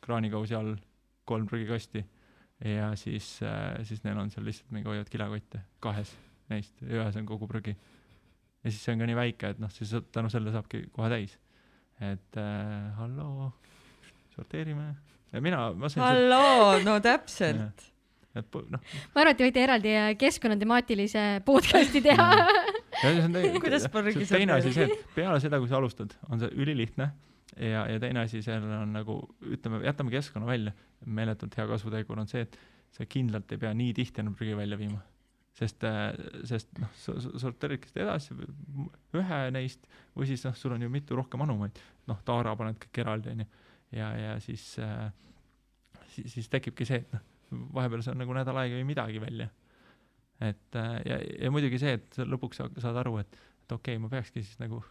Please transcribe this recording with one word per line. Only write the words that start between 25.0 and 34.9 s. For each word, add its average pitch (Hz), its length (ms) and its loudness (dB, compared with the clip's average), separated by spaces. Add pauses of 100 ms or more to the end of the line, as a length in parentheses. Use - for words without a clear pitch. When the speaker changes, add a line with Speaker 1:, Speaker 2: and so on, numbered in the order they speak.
Speaker 1:
et - 120 -20
peale 165 260 2
seda, 143 200 2
kui 120 80 0
sa 131 100 2
alustad, 113 360 -4 (100)
on 117 160 -2
see 113 120 -2
ülilihtne. 135 580 0 (400)
Ja, 110 340 -2
ja 110 160 -2
teine 123 240 -2
asi, 113 160 -4
seal 110 240 -4
on 107 300 -4
nagu, 107 240 -4 (240)
ütleme, - 420 -4
jätame 143 300 -2
keskkonna 127 340 -4
välja. 113 240 -2 (280)
Meeletult 110 560 -4
hea 110 120 -4
kasvutegur 110 540 -4
on 104 80 -6
see, 117 160 -4
et - 100 -16 (340)
sa - 140 -10
kindlalt 113 480 -2
ei 107 80 -6
pea 110 140 -4
nii 120 180 0
tihti 120 300 -4
enam 104 140 -4
prügi 107 200 -4
välja 104 240 -4
viima. 104 200 -6 (560)